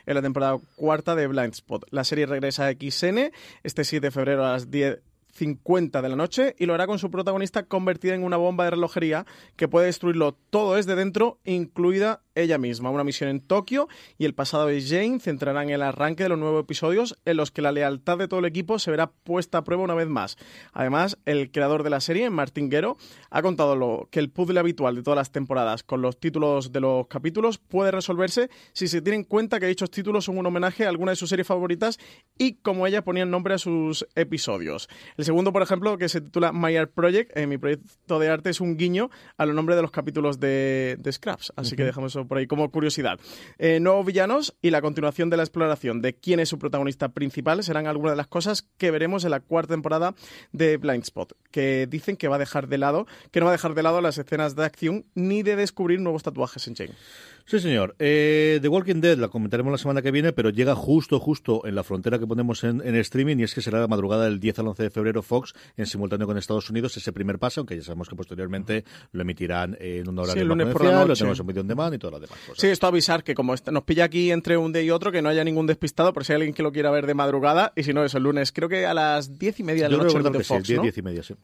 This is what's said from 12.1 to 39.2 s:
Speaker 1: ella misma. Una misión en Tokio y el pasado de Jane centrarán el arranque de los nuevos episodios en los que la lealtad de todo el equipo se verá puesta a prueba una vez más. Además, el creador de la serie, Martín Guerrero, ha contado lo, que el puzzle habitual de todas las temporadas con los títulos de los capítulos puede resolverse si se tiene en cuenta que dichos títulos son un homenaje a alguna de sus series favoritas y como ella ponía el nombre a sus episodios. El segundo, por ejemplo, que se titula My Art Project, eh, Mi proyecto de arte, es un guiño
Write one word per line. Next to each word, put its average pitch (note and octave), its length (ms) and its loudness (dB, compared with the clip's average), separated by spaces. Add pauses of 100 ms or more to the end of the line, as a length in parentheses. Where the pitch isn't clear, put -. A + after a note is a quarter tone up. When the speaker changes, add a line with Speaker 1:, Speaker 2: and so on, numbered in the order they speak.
Speaker 1:
ella E3 220 2
misma. B2 320 -2
Una C#3+ 140 0
misión C#3+ 260 -2
en C3+ 120 -2
Tokio G#3 460 0 (300)
y - 80 0
el D3 80 0
pasado D3 340 0
de C#3+ 140 0
Jane G3 380 0
centrarán C#3+ 500 -2
el C#3+ 120 -2
arranque D3+ 420 -2
de F#3+ 60 0
los E3 100 0
nuevos D#3 240 0
episodios F3+ 600 -2
en E3+ 120 2
los D3+ 140 -2
que - 100 -8
la C#3+ 120 2
lealtad C#3+ 440 -2
de F#3 120 -4
todo F#3 120 -2
el F3 40 0
equipo F3 340 -2
se F3 120 -4
verá D#3 200 0
puesta F3 460 -4
a D#3+ 80 0
prueba F3 180 -2
una F3 100 -2
vez E3 140 0
más. A#2+ 300 -4 (340)
Además, D3 540 0
el C#3 260 -2
creador D3 320 0
de D3+ 60 -4
la C#3 120 0
serie, G3 280 -2
Martín D3 400 -2
Guerrero, E3 280 0 (320)
ha D#3 120 -2
contado D#3 340 2
lo, B2 360 -2
que - 80 -2
el D3 100 0
puzzle F3+ 300 0
habitual D3 360 0
de B2 80 -8
todas C#3+ 140 2
las C3+ 140 -2
temporadas B2+ 520 -2
con C3 180 -4
los B2+ 160 -2
títulos C#3+ 540 0
de C3+ 80 -2
los C3 280 2
capítulos F#3+ 500 -2
puede G3 340 0
resolverse F#3+ 580 0 (220)
si F#3 160 -4
se E3 140 -2
tiene G3+ 160 0
en G#3 80 -4
cuenta G#3+ 340 0
que F#3 80 0
dichos F3+ 240 -2
títulos G3+ 340 -2
son F#3 120 -4
un F#3 80 -2
homenaje F3+ 400 0
a G3 40 2
alguna F3+ 220 0
de F3+ 60 -2
sus F3 120 -6
series F3+ 180 0
favoritas F3+ 520 0 (380)
y B3+ 180 2
como F#3 320 0
ella G3+ 160 0
ponía F#3 200 0
el F3+ 80 0
nombre F3+ 220 0
a F#3+ 40 2
sus D#3+ 480 -2 (100)
episodios. A2+ 760 -2 (260)
El D3+ 80 -4
segundo, F3 300 4
por G3 100 2
ejemplo, F#3+ 340 0
que F3 120 -2
se E3+ 100 -2
titula E3 320 0
My E3 240 2
Art D#3 180 0
Project, F#3 420 2
eh, D3+ 120 -2
Mi C#3 100 -2
proyecto C#3+ 600 -4
de D#3 100 4
arte, D#3+ 200 0
es E3+ 100 -4
un F3 160 0
guiño F3+ 340 0 (280)